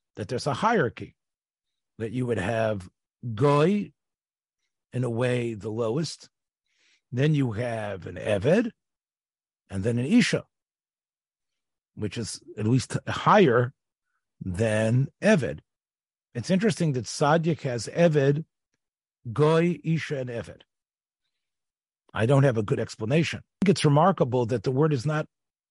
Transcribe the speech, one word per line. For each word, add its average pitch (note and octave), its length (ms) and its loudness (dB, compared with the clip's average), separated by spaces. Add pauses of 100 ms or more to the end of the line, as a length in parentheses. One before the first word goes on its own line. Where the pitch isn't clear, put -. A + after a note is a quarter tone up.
(160)
that A2 120 -8
there's - 180 -6
a C#3+ 80 -2
hierarchy, E3+ 640 -2 (840)
that G#2+ 140 -6
you B2 140 -4
would A#2+ 120 -2
have A2 500 -2 (460)
Goy, D3 600 2 (1000)
in B2 120 -4
a B2 60 -4
way, A#2+ 460 -2
the G#2+ 160 -8
lowest, A#2 580 -4 (840)
then C#3+ 220 2
you C3 200 0
have G#2+ 520 -6
an F#2+ 100 -12
Eved, C#3+ 560 0 (1000)
and F#2+ 120 -6
then A#2+ 140 0
an B2 80 -2
Isha, F#3 400 2 (1500)
which G#2+ 200 -8
is - 280 -10 (140)
at G#2 100 -4
least A#2+ 280 0 (120)
higher B2+ 680 4 (680)
than A2 680 0 (120)
Eved. C3 420 2 (720)
It's B2 160 -6
interesting F3+ 420 0
that B2 140 -4
Sadik D#3+ 540 0
has A#2+ 260 -6
Eved, D3+ 580 2 (840)
Goy, E3 520 2
Isha, D#3 360 -4
and B2+ 100 -8
Eved. A#2 320 -12 (1500)
I G#2+ 140 0
don't C3+ 160 6
have B2+ 140 4
a A2 60 0
good A2+ 160 -2
explanation. A2+ 600 -2
I - 260 -20
think F#3 40 4
it's E3 160 2
remarkable C#3+ 600 4
that A2+ 160 -2
the C3+ 100 -2
word D3+ 220 2
is B2+ 140 -4
not D3+ 200 -4 (440)